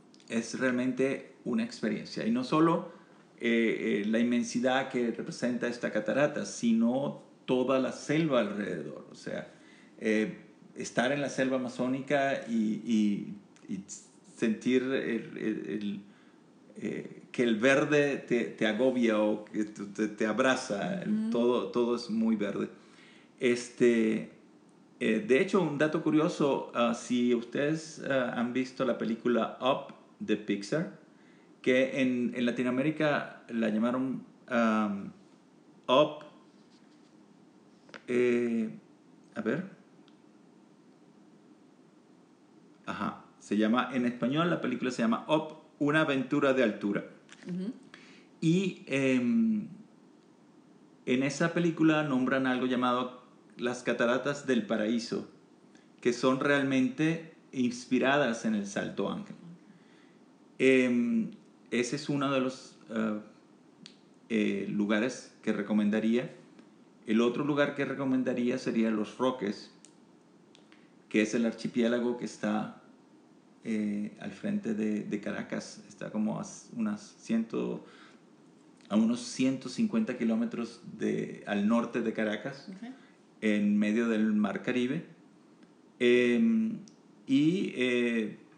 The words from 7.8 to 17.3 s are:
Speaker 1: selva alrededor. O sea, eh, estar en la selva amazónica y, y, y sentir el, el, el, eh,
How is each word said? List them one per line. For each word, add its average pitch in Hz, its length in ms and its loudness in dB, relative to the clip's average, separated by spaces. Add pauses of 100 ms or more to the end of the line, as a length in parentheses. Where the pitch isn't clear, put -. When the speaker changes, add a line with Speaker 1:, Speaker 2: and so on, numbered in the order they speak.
Speaker 1:
selva 147 480 2
alrededor. 95 720 -4
O - 40 -18
sea, 90 340 -10 (500)
eh, 110 380 0 (400)
estar - 360 -2
en 143 100 -2
la 131 80 -4
selva 131 260 0
amazónica 131 880 -2
y, 117 80 -4 (300)
y, 107 500 0 (380)
y 92 80 -4 (560)
sentir 120 460 2
el, 131 560 -4
el, - 280 -4
el, 101 340 -6 (760)
eh, - 460 -8 (100)